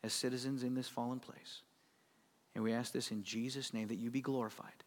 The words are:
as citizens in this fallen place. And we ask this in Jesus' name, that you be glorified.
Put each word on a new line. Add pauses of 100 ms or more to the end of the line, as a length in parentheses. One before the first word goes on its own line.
as
citizens
in
this
fallen
place. (920)
And
we
ask
this
in
Jesus'
name,
that
you
be
glorified.